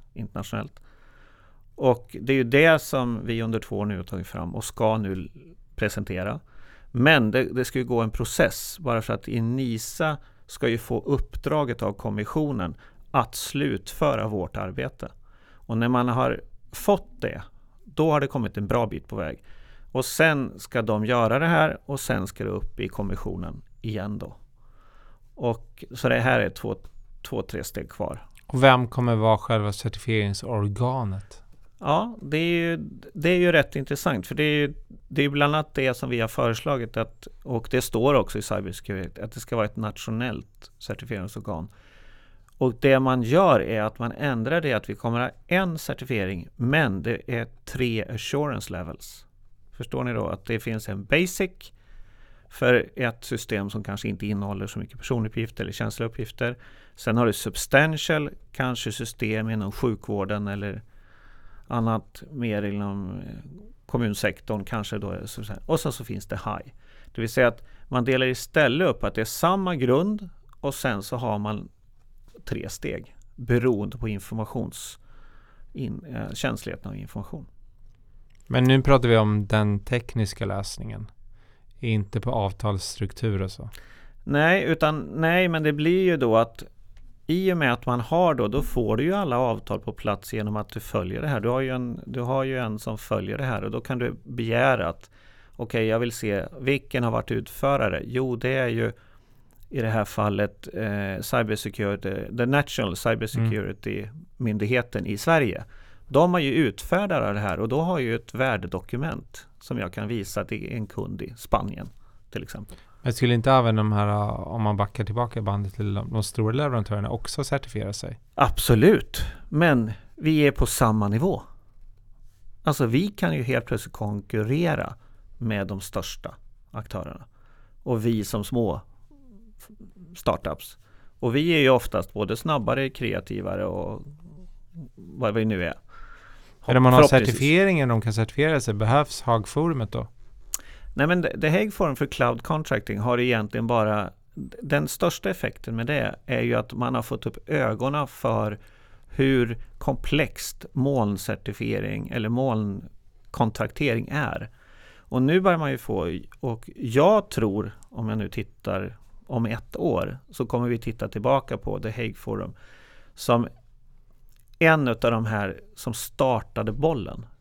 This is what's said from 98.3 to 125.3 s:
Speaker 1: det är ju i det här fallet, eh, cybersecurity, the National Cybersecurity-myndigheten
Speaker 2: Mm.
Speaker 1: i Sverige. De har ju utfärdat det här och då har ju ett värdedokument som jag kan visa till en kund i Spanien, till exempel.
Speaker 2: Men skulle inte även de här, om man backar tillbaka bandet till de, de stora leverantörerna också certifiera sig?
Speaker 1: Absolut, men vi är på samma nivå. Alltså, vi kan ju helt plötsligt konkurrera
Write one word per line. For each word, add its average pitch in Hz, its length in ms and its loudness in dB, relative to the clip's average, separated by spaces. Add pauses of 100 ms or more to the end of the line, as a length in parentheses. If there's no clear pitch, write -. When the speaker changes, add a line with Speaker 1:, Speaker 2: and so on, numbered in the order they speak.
Speaker 1:
det 120 120 -2
är 131 200 0
ju 113 240 0 (800)
i 135 100 -4
det 110 100 0
här 110 140 2
fallet, 104 720 -2
eh, 101 460 -4
cybersecurity, 104 1160 -2
the 120 100 2
National 123 500 2
Cybersecurity-myndigheten 110 2000 -2
Speaker 2:
Mm. 95 120 -4
Speaker 1:
i 101 60 -4
Sverige. 147 460 2 (440)
De 165 240 6
har 180 80 2
ju 139 100 2
utfärdat 135 840 2
det 104 60 -2
här 98 200 -2
och 110 80 0
då 127 120 2
har 170 180 0
ju 117 160 0
ett - 200 -8
värdedokument 120 1120 -4 (140)
som - 180 -6
jag 92 140 -4
kan 107 160 -6
visa 104 360 -4
till - 280 -8
en 110 140 -4
kund 98 360 -8
i - 140 -10
Spanien, - 520 -4 (420)
till - 120 -8
exempel. - 340 -14 (280)
Speaker 2:
Men 123 80 0
skulle 120 220 4
inte 117 180 2
även 117 240 6
de 107 160 2
här, 104 160 2 (400)
om 110 140 -2
man 104 140 2
backar 101 280 -2
tillbaka 110 380 -4
bandet 101 320 -2
till 101 200 -2
de, 104 180 -4
de 110 100 0
stora 110 300 0
leverantörerna 117 580 0
också - 340 -4
certifiera 107 480 -4
sig? - 280 -10 (140)
Speaker 1:
Absolut, - 920 6 (240)
men 143 440 4 (240)
vi 156 240 4
är 143 100 8
på 127 160 2
samma 110 420 4
nivå. 131 340 2 (1200)
Alltså, 143 240 2
vi 139 220 4
kan 180 260 0
ju 143 80 0
helt 120 240 0
plötsligt - 260 -4
konkurrera 110 1040 -2 (440)